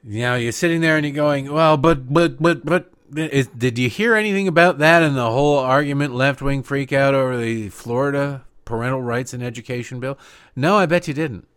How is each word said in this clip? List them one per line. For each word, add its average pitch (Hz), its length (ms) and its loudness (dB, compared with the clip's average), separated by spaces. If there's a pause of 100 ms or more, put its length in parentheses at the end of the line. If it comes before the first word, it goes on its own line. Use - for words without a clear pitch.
Now, 120 300 -2
you're 120 160 -2
sitting 165 300 0
there 160 160 2
and 151 80 0
you're 143 100 -6
going, 143 360 0
"Well, 156 260 4
but, 135 360 0
but, 156 280 2
but, 165 240 0
but, 180 260 -2 (240)
is, 143 320 0
did 120 320 -2
you 127 80 2
hear 220 280 0
anything 196 340 0
about 170 300 4
that 160 220 6
in 151 120 2
the 120 180 0
whole 143 260 2
argument, 139 560 0
left-wing 135 480 0
freak 139 300 -4
out 139 220 2
over 131 240 0
the 113 320 -4
Florida 139 720 -4 (220)
parental 123 360 -4
rights 123 320 -4
and 123 80 -10
education 123 600 -10
bill?" 135 180 -8 (380)
No, 156 180 2
I 196 100 4
bet 170 220 0
you 151 60 -6
didn't. 139 440 -6